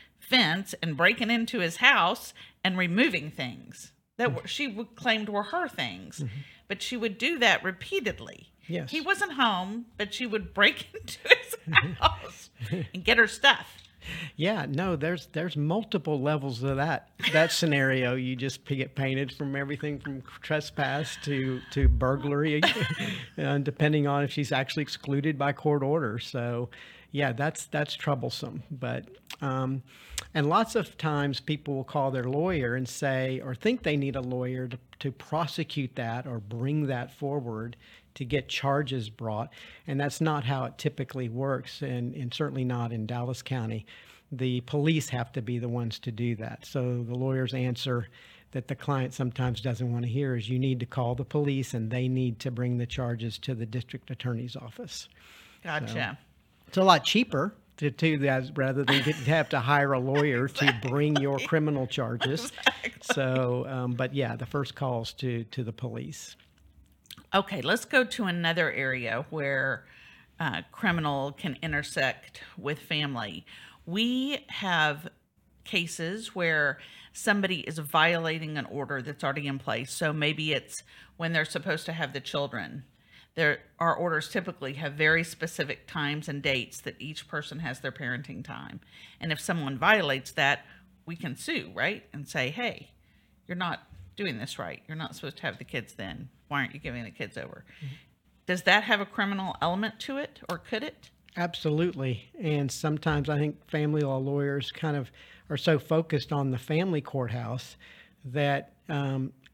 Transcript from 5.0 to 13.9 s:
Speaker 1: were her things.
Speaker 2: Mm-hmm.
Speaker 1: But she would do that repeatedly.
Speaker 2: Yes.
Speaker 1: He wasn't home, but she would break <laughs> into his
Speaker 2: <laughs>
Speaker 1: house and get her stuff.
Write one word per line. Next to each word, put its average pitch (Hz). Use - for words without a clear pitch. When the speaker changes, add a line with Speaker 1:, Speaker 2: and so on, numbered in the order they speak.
Speaker 1:
were 202
her 339
things. 95
Speaker 2:
Mm-hmm. 117
Speaker 1:
But 202
she -
would 220
do 294
that 214
repeatedly. -
Speaker 2:
Yes. 165
Speaker 1:
He 320
wasn't 381
home, 220
but 208
she 254
would 202
break -
<laughs> -
into -
his -
Speaker 2:
<laughs> -
Speaker 1:
house -
and 175
get 220
her 233
stuff. -